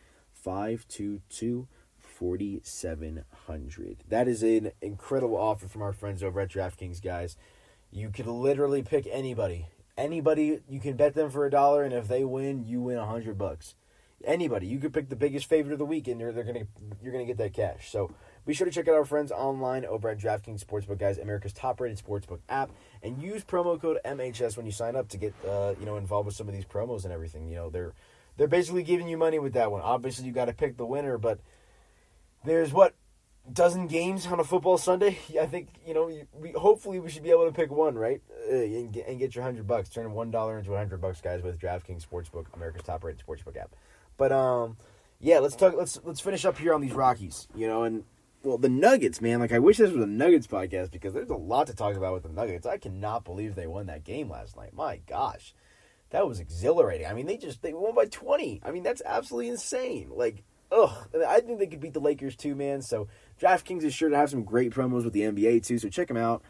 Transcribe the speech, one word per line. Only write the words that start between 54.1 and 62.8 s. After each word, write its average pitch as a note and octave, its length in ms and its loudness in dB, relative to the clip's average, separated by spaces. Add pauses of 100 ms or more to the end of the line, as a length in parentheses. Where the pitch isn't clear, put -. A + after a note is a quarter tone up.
last A1+ 280 -14
night. - 180 -18
My C#3 320 -8
gosh, - 480 -6 (560)
that F3 180 2
was A2 120 -6
exhilarating. E2+ 640 2
I F#2+ 80 -6
mean, B2+ 120 -6
they G#3 120 -4
just, E3 240 -12
they E3 100 -4
won G3+ 220 -2
by A3+ 100 6
twenty. G3+ 600 -2
I - 60 -8
mean, F3 120 -6
that's A#3+ 220 -4
absolutely - 440 -4
insane. A#3+ 600 -6
Like, A2 340 -2 (260)
ugh, - 380 6 (180)
I G3 140 6
think A#3 180 0
they G3 80 2
could D#3 140 -8
beat D3 140 -8
the D3+ 60 -4
Lakers C#3 360 0
too, D3 180 -6
man. C#3 280 -4